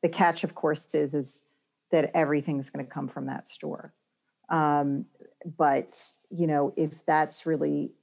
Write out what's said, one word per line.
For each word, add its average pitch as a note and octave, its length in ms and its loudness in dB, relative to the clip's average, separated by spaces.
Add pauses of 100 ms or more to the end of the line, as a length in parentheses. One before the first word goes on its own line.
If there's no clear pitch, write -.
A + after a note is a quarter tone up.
The F3 60 2
catch, E3+ 360 2
of E3+ 100 -6
course, D3+ 400 -2
is, D3 200 0
is C#3 280 -4 (480)
that D#3 240 2
everything's D3 560 0
gonna C#3+ 140 -8
come C#3 240 -8
from C3+ 180 -8
that C3+ 220 -8
store. - 440 -10 (560)
Um, D3 580 2 (520)
but, - 560 0 (160)
you E3+ 160 0
know, C#3+ 300 2
if D#3 280 -2
that's D#3 420 2
really D3 440 0 (120)